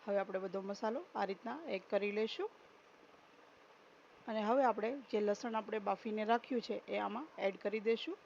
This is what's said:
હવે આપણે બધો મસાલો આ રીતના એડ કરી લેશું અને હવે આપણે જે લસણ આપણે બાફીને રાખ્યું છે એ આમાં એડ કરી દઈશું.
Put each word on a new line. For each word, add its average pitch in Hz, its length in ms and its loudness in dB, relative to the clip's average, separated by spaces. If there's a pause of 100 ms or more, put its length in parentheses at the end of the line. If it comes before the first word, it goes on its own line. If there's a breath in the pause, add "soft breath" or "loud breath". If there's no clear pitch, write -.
હવે 202 140 0
આપણે 196 240 0
બધો 190 220 -4
મસાલો 214 400 -2 (100)
આ 208 140 0
રીતના 208 320 -6 (100)
એડ 196 180 -4
કરી 202 280 0
લેશું 226 360 -2 (1800)
અને 220 160 -2
હવે 240 220 4
આપણે 214 260 4 (160)
જે 214 140 0
લસણ 208 360 0
આપણે 214 260 -2
બાફીને 214 440 0
રાખ્યું 233 380 2
છે 214 120 -4 (100)
એ 202 140 -2
આમાં 208 400 -4
એડ 196 180 2
કરી 208 240 -2
દઈશું. 226 440 0